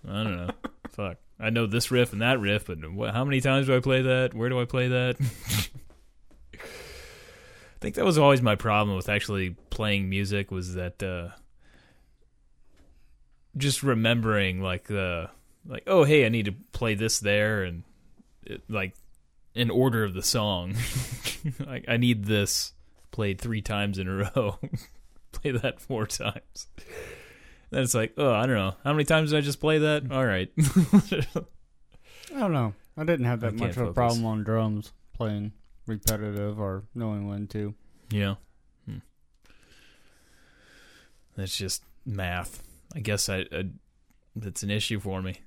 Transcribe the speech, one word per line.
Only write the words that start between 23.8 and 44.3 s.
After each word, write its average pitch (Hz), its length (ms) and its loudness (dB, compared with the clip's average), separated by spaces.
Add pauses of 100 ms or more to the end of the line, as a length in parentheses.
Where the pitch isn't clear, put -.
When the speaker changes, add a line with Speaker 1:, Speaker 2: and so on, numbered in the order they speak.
Speaker 1:
in 92 100 -2
a 98 260 0
row. 107 220 0 (420)
<laughs> - 320 -20
Play - 200 -4
that 120 280 -2
four 110 280 -4
times. - 600 -8 (1000)
Then 135 140 0
it's 117 100 0
like, 113 240 0
oh, 135 160 4
I 110 140 2
don't 131 80 2
know. 95 180 0 (100)
How 139 80 0
many 151 140 2
times 156 240 4
did 151 80 2
I 147 40 2
just 139 200 -2
play 156 160 4
that? 151 340 2
All 131 140 2
right. 95 300 0
<laughs> - 1800 0
Speaker 2:
I 277 40 -4
don't 202 120 2
know. 117 220 2 (240)
I 156 80 -4
didn't 151 220 2
have 120 160 0
Speaker 1:
I 113 80 0
Speaker 2:
that 107 60 -6
Speaker 1:
can't 113 40 -4
Speaker 2:
much - 100 0
of 87 60 -4
a 123 80 0
Speaker 1:
focus. 90 80 -4
Speaker 2:
problem 117 320 2
on 110 180 -2
drums, 107 480 0 (220)
playing 104 400 -4 (320)
repetitive 104 760 -4
or 98 240 -6 (120)
knowing 107 340 -4
when 101 180 -6
to. 104 260 -6 (360)
Speaker 1:
Yeah. 101 260 0 (500)
Hmm. 147 120 -12 (2500)
That's 95 180 -6
just - 280 -6 (220)
math. 90 560 -6 (340)
I 156 40 -8
guess 104 300 -2
I, 92 220 -2
I, 87 180 -4 (640)